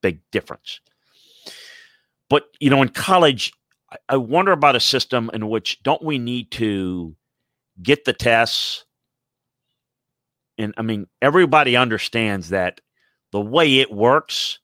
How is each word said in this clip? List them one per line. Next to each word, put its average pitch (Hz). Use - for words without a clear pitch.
Big 87
difference. -
But, 147
you 143
know, 135
in 131
college, 170
I, -
I 135
wonder 151
about 143
a 117
system 120
in 107
which 110
don't 151
we 151
need 120
to 92
get 135
the 127
tests? -
And, 107
I -
mean, 110
everybody 147
understands 110
that 92
the 101
way 131
it 131
works 117